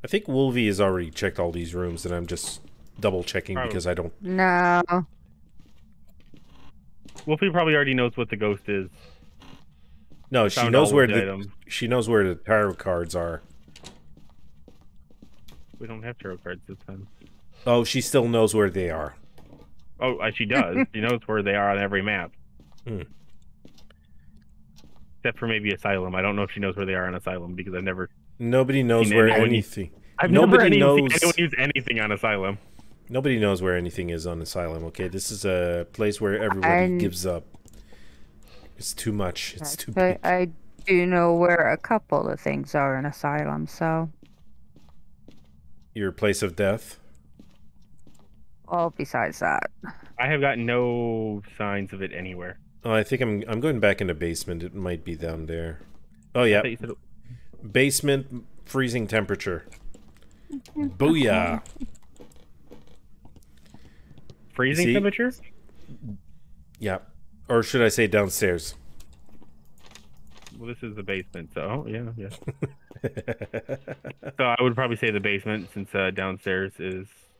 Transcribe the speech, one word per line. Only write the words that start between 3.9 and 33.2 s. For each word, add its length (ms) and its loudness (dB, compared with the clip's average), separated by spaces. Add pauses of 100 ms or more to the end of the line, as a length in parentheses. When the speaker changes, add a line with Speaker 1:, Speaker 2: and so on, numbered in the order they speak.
Speaker 1:
don't 180 -4 (100)
Speaker 3:
No. 600 4 (2500)
Speaker 2:
Wolfie 240 2
probably 240 4
already 200 4
knows 220 2
what 140 -2
the 60 -2
ghost 320 0
is. 200 -2 (1400)
Speaker 1:
No, 160 6
Speaker 2:
I 20 4
Speaker 1:
she 120 2
Speaker 2:
found 120 4
Speaker 1:
knows 180 6
Speaker 2:
all 60 4
Speaker 1:
where 100 8
Speaker 2:
the 80 0
Speaker 1:
the 80 4
Speaker 2:
items. 240 -4 (200)
Speaker 1:
she 200 -4
knows 220 2
where 180 6
the 100 0
tarot 380 2
cards 400 -2
are. 280 -4 (2250)
Speaker 2:
We 80 -12
don't 180 -12
have 140 -10
tarot 200 -10
cards 280 -10
this 200 -16
time. 200 -14 (600)
Speaker 1:
Oh, 180 4
she 160 0
still 280 4
knows 260 6
where 160 6
they 180 -2
are. 280 -4 (840)
Speaker 2:
Oh, 180 0
uh, 160 0
she 120 -2
does. 300 2 (120)
Speaker 3:
<laughs> 60 -18
Speaker 2:
She 60 -4
knows 260 2
where 160 0
they 120 2
are 160 4
on 80 2
every 240 0
map. 300 -2 (540)
Speaker 1:
Hmm. 160 -6 (2250)
Speaker 2:
Except 180 -2
for 100 -4
maybe 240 0
Asylum. 420 -2
I 80 0
don't 140 0
know 80 0
if 80 -6
she 80 -10
knows 160 -2
where 100 -4
they 80 -2
are 120 -2
on 80 -4
Asylum 400 -6
because 200 -10
I've 100 -6
never 240 -4 (300)
Speaker 1:
Nobody 440 2
knows 260 4
Speaker 2:
seen 80 4
Speaker 1:
where 120 8
Speaker 2:
anyone 200 6
Speaker 1:
anything. 420 -2 (280)
Speaker 2:
I've 120 2
Speaker 1:
Nobody 220 10
Speaker 2:
never 140 10
any, 120 8
Speaker 1:
knows. 200 8
Speaker 2:
seen 140 4 (100)
anyone 160 4
use 200 0
anything 420 0
on 120 0
Asylum. 460 0 (520)
Speaker 1:
Nobody 280 0